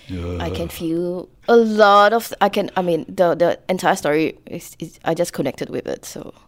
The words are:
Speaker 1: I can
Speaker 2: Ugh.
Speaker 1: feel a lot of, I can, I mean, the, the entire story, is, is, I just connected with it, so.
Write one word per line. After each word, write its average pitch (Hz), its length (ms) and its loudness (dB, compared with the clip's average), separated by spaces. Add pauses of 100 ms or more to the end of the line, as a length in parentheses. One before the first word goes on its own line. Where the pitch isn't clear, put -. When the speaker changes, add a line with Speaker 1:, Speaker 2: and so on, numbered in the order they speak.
Speaker 1:
I 87 420 -8
can 90 160 -8
Speaker 2:
Ugh. - 40 -14
Speaker 1:
feel 175 580 -6 (200)
a 233 80 6
lot 208 560 6
of, 226 280 -2
I 202 80 2
can, 202 280 -2
I 190 60 0
mean, 170 260 -2
the, 185 260 2
the 165 240 0 (100)
entire 185 280 0
story, 151 500 -2
is, - 320 -16
is, - 260 -14
I 160 100 -2
just 170 180 -2
connected 135 380 -6
with - 180 -8
it, - 160 -8
so. - 280 -16 (160)